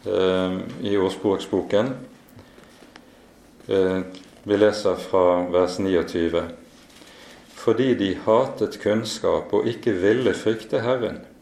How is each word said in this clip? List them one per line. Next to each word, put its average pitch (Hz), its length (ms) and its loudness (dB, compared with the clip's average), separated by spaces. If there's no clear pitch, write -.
eh, 92 540 0
i 101 160 0
ordspråksboken. 98 960 0
Eh, 92 340 0
vi 104 140 2
leser 101 380 4
fra 90 540 2
vers 90 300 0
niogtyve: 85 720 0
«Fordi 120 380 2
de 98 220 0
hatet 113 560 2
kunnskap 101 720 -2
og 107 120 2
ikke 117 280 -2
ville 104 400 2
frykte 110 480 -2
Herren 117 440 -2